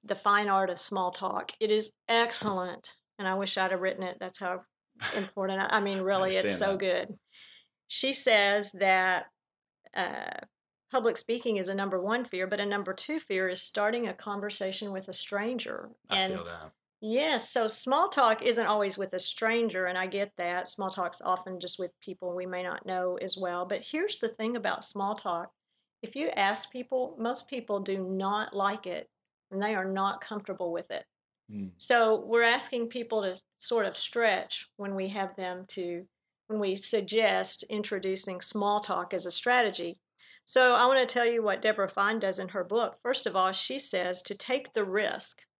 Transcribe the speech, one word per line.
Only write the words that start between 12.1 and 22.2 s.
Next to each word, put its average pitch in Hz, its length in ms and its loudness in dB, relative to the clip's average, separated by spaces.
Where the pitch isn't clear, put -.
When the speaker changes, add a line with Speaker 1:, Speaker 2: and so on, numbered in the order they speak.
Speaker 1:
fear, 185 240 -4
but 202 120 -2
a 202 60 0
number 202 260 -2
two 302 280 -4
fear 190 280 -2
is 180 140 2
starting 220 460 0
a 180 60 -6
conversation 202 800 -6
with 190 160 -8
a 190 40 -10
stranger. 220 760 -4
Speaker 2:
I 196 80 2
Speaker 1:
And 190 160 0
Speaker 2:
feel 175 100 -6
that. - 280 -12
Speaker 1:
yes, 247 500 0
so 226 180 2
small 277 400 2
talk 233 340 4
isn't 233 240 2
always 202 320 2
with 196 160 -4
a 185 60 -2
stranger, 220 640 2
and 180 100 -2
I 185 120 -2
get 202 300 -2
that. 180 300 -2
Small 196 220 -2
talk's 180 320 -4
often 185 380 -2
just 175 180 0
with 180 220 -6
people 180 340 -8